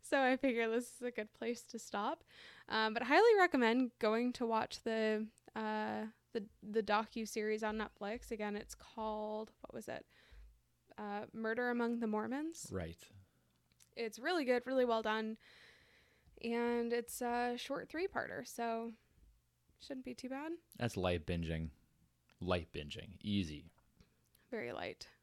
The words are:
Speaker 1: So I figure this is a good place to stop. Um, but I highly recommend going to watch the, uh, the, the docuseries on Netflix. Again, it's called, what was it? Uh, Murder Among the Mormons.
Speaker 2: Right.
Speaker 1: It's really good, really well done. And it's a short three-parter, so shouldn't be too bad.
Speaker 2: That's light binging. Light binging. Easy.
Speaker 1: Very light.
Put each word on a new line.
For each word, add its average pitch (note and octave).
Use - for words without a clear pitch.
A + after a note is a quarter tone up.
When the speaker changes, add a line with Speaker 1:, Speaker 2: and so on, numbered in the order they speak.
Speaker 1:
So C#4
I C4
figure A#3
this A#3+
is -
a B3
good G#3+
place A#3
to A#3
stop. A3
Um, A3
but A3
I A#3
highly G#4
recommend B3+
going A#3
to A#3+
watch -
the, A3
uh, G#3+
the, A3
the G#3+
docuseries G#3+
on G#3+
Netflix. G#3+
Again, G#3
it's -
called, G#3+
what -
was A3+
it? -
Uh, G#3
Murder A3+
Among A#3+
the A3+
Mormons. A#3+
Speaker 2:
Right. F2
Speaker 1:
It's A3+
really D#4
good, B3
really B3+
well A3+
done. A3
And A#3
it's A#3+
a A#3+
short -
three-parter, D4+
so A#3
shouldn't C4
be B3
too B3
bad. C#4+
Speaker 2:
That's -
light F2+
binging. E2
Light F2+
binging. D2+
Easy. E2
Speaker 1:
Very G#3
light. -